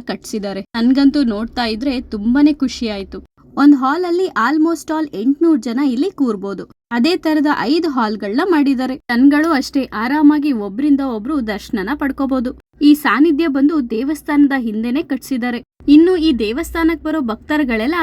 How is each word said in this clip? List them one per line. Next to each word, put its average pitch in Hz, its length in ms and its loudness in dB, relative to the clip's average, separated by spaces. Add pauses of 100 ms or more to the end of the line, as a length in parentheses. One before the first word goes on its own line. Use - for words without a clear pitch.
ಕಟ್ಸಿದ್ದಾರೆ. 196 600 -8
ನನ್ಗಂತೂ 269 640 2
ನೋಡ್ತಾ 226 420 -4
ಇದ್ರೆ 240 360 -4
ತುಂಬಾನೇ 247 520 2
ಖುಷಿ 247 360 -4
ಆಯ್ತು. 196 300 -10 (380)
ಒಂದ್ 285 200 6
ಹಾಲ್ 277 280 0
ಅಲ್ಲಿ 349 200 0
almost 311 640 0
all 311 280 -4
ಎಂಟ್ನೂರ್ 285 440 2
ಜನ 240 260 -4
ಇಲ್ಲಿ 269 240 -2
ಕೂರ್ಬೋದು. 196 540 -4 (260)
ಅದೇ 269 260 2
ತರದ 311 300 0 (120)
ಐದು 330 300 0
ಹಾಲ್ಗಳನ್ನ 220 560 -2
ಮಾಡಿದ್ದಾರೆ. 269 520 0
ಜನಗಳು 285 540 2
ಅಷ್ಟೇ 277 320 -2
ಆರಾಮಾಗಿ 294 720 2
ಒಬ್ರಿಂದ 240 480 0
ಒಬ್ರು 247 460 -4
ದರ್ಶನನ 208 480 -6
ಪಡ್ಕೋಬಹುದು. 269 640 -4 (220)
ಈ 294 120 6
ಸಾನಿಧ್ಯ 294 540 2
ಬಂದು 277 420 2
ದೇವಸ್ಥಾನದ 285 640 0
ಹಿಂದೆನೆ 233 460 -2
ಕಟ್ಸಿದ್ದಾರೆ. 247 600 -6 (240)
ಇನ್ನು 339 280 6
ಈ 311 160 0
ದೇವಸ್ಥಾನಕ್ 311 720 -4
ಬರೋ 311 180 -4
ಭಕ್ತರುಗಳೆಲ್ಲ 247 840 -4